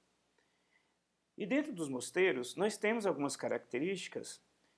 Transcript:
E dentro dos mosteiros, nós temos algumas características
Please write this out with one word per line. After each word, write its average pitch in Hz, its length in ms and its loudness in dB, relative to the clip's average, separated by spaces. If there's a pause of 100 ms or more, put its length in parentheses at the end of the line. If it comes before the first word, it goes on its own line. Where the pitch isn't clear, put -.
(1400)
E 202 80 -2
dentro 294 260 2
dos 165 160 -2
mosteiros, 131 680 2
nós 214 220 0
temos 214 280 2
algumas 143 300 2
características 131 1080 -4 (360)